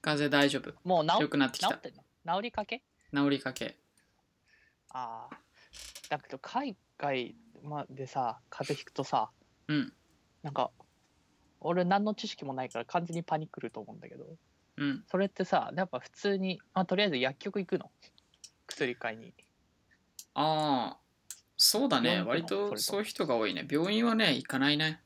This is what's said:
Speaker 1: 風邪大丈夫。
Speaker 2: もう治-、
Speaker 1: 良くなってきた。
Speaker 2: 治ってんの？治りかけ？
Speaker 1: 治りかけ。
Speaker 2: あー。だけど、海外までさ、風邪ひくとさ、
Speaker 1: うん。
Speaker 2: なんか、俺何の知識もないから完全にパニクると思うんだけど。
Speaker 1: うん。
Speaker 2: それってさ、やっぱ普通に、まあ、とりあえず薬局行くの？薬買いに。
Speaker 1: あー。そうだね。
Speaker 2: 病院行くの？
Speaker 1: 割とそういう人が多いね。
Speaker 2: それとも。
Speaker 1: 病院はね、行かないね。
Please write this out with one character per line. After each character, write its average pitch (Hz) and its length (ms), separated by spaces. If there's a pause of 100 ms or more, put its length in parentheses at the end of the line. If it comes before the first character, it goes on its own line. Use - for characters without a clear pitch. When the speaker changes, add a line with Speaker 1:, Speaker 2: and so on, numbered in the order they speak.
Speaker 1:
風 151 220
邪 147 40
大 143 220
丈 135 80
夫。 - 240
Speaker 2:
も 175 200
う 156 40
治-、 170 140
Speaker 1:
良 151 80
く - 80
な 139 100
っ 123 60
て - 80
き - 20
た。 185 60
Speaker 2:
治 - 80
っ - 40
て - 120
ん - 20
の？ - 80 (340)
治 202 60
り 240 80
か 214 140
け？ 233 180 (320)
Speaker 1:
治 143 160
り 139 80
か 131 140
け。 - 240 (1120)
Speaker 2:
あ 117 400
ー。 - 800
だ 151 100
け - 120
ど、 135 80
海 254 360 (220)
外 135 400 (260)
ま 147 280
で 135 160
さ、 123 420
風 - 240
邪 143 60
ひ - 80
く - 80
と 135 100
さ、 113 260 (380)
Speaker 1:
う 151 60
ん。 143 180 (500)
Speaker 2:
な 151 80
ん 143 40
か、 135 160 (920)
俺 175 240
何 196 200
の 214 100
知 214 120
識 - 200
も 135 80
な 131 100
い 120 60
か - 80
ら 120 80
完 175 180
全 170 100
に 170 80
パ 165 140
ニ 156 120
ク - 120
る 113 100
と 113 100
思 107 120
う 107 40
ん - 40
だ - 80
け - 80
ど。 - 80 (540)
Speaker 1:
う 147 60
ん。 139 260
Speaker 2:
そ 185 80
れ 196 80
っ - 20
て 196 160
さ、 - 320
や 175 80
っ 180 40
ぱ 127 100
普 - 120
通 202 280
に、 190 200 (140)
ま 185 100
あ、 175 40
と 185 100
り 202 60
あ 208 40
え 190 40
ず 143 80
薬 131 200
局 202 220
行 180 80
く 185 100
の？ - 120 (760)
薬 123 300
買 117 160
い 110 60
に。 117 160 (1000)
Speaker 1:
あ 147 680
ー。 - 360 (240)
そ - 260
う 277 60
だ 131 100
ね。 117 140
Speaker 2:
病 104 240
院 170 60
行 170 40
く 196 60
の？ 196 80
Speaker 1:
割 208 140
と 214 60
そ - 140
う 196 40
い - 20
う - 20
人 202 220
が 127 100
多 110 100
い 95 60
ね。 82 80
Speaker 2:
そ - 100
れ 139 60
と 156 60
も。 185 80
Speaker 1:
病 208 40
院 226 120
は 233 80
ね、 196 220
行 135 100
か 139 120
な 139 120
い 147 80
ね。 156 280